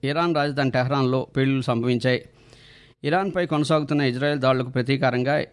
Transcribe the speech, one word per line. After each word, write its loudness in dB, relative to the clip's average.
ఇరాన్ 0
రాజధాని 0
టెహ్రాన్లో 0
పేలుళ్లు 0
సంభవించాయి. 0
ఇరాన్పై 0
కొనసాగుతున్న 0
ఇజ్రాయెల్ 0
దాడులకు 2
ప్రతీకారంగా 0